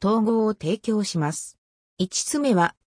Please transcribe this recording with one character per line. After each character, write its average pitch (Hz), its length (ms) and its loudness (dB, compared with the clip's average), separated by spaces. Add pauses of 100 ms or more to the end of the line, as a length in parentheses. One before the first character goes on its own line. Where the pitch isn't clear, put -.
統 220 200 2
合 226 220 2
を 214 80 2
提 208 260 -4
供 214 240 -2
し 190 160 -4
ま 151 140 0
す。 - 260 -12 (400)
一 - 260 -4
つ - 140 -2
目 269 160 2
は、 170 200 2 (120)